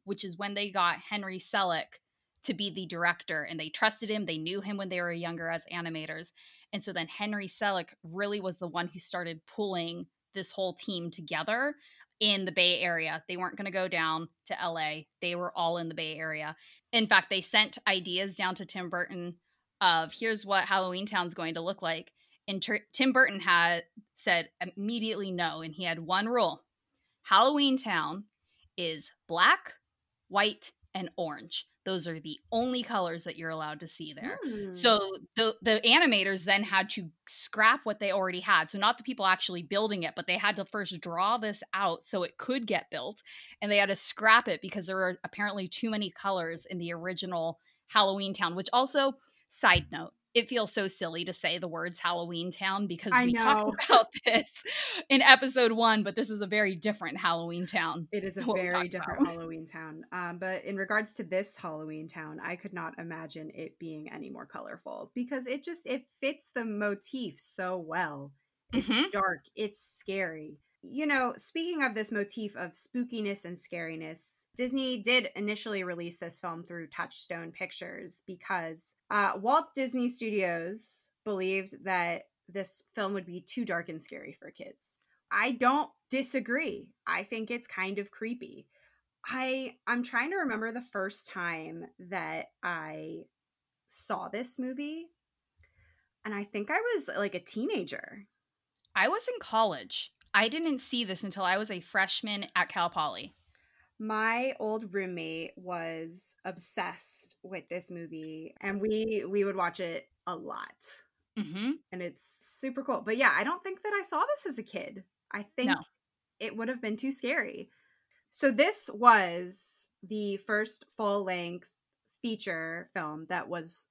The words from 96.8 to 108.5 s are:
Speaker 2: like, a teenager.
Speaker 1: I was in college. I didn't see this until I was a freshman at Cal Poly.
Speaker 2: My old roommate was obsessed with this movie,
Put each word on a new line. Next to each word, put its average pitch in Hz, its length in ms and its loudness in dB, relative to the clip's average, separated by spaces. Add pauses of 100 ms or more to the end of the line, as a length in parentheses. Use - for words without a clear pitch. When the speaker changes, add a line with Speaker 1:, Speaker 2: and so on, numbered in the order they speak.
Speaker 2:
like, 196 180 -2
a 180 60 -4
teenager. 214 880 -6 (680)
Speaker 1:
I 208 140 6
was 415 180 0
in 494 140 -4
college. 196 720 0 (220)
I 214 140 6
didn't 302 320 0
see 240 240 -2
this 190 200 -6
until 196 200 -4
I 185 120 4
was 214 140 -2
a 180 100 -6
freshman 202 760 0
at 180 140 2
Cal 175 220 0
Poly. 135 440 -4 (640)
Speaker 2:
My 226 600 0
old 214 320 -4
roommate 170 640 -6
was 165 880 -8
obsessed - 1000 -8
with 180 260 -10
this 180 220 -8
movie, 160 680 -12